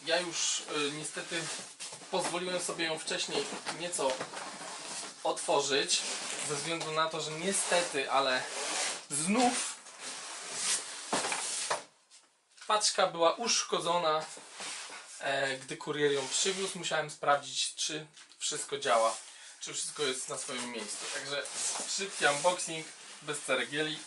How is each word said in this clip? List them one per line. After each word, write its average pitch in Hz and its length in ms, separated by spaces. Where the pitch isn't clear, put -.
ja 170 140
już, - 440
e, 147 160
niestety 165 500
pozwoliłem 180 500
sobie 165 240
ją 160 140
wcześniej 170 440
nieco 175 320
otworzyć, 151 800
ze 147 60
względu 156 360
na 160 180
to, 156 120
że 151 100
niestety, 175 800
ale 131 320
znów 214 680
paczka 208 400
była 165 260
uszkodzona, 170 920
e, 139 380
gdy 156 200
kurier 147 340
ją 135 160
przywiózł. 190 500
Musiałem 156 320
sprawdzić, - 680
czy 156 320
wszystko - 380
działa, 117 380
czy 151 140
wszystko - 300
jest 131 260
na 139 80
swoim 123 340
miejscu. 107 420
Także 139 300
szybki 196 360
unboxing, 160 640
bez 147 200
ceregieli. 147 640